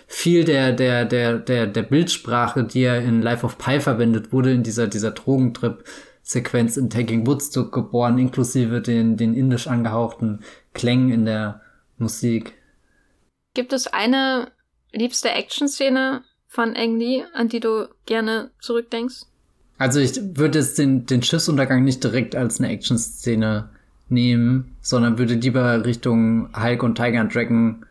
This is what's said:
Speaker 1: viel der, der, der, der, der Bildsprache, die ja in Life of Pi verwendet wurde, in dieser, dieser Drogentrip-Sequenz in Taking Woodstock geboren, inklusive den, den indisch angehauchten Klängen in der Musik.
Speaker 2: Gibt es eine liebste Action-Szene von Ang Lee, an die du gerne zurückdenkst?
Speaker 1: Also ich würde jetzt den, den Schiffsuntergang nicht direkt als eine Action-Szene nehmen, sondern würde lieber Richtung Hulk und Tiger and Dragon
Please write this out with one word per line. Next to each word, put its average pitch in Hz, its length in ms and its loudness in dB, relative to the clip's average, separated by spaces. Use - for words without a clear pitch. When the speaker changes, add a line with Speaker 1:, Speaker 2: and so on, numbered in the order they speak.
Speaker 1:
viel 170 380 2
der, 135 280 4
der, 120 320 2
der, 117 340 0
der, 117 280 0
der 104 160 -2
Bildsprache, 123 840 0
die 127 160 -2
ja 123 160 2
in 120 240 2
Life 120 240 0
of 120 140 -4
Pi 139 200 -2
verwendet 117 540 0
wurde, 131 220 4
in 120 80 2
dieser, 113 240 -2
dieser 104 240 -2
Drogentrip-Sequenz 120 1700 -2
in 123 100 -2
Taking 113 380 -2
Woodstock - 460 -2
geboren, 120 440 0
inklusive 123 640 0
den, 113 380 2
den 113 160 2
indisch 127 320 2
angehauchten 117 720 -2
Klängen 127 380 2
in 113 160 2
der 107 340 -4
Musik. 113 560 -2
Speaker 2:
Gibt 247 200 -4
es 262 120 -2
eine 262 640 0
liebste 240 380 -2
Action-Szene 262 920 -2
von 226 260 -4
Ang 226 220 -2
Lee, 254 260 -2
an 233 140 -2
die 233 120 -4
du 220 280 -2
gerne 220 520 -2
zurückdenkst? 233 640 -6
Speaker 1:
Also 139 240 2
ich 131 120 2
würde 151 240 2
jetzt - 180 -2
den, 135 260 2
den 123 180 0
Schiffsuntergang 135 600 2
nicht 127 180 0
direkt 120 320 -2
als 120 240 -2
eine 113 120 0
Action-Szene 110 1000 -2
nehmen, 123 720 2
sondern 117 380 0
würde 120 160 2
lieber 120 500 2
Richtung 113 640 0
Hulk 120 240 0
und 113 140 2
Tiger 120 240 0
and 107 140 -2
Dragon 117 560 0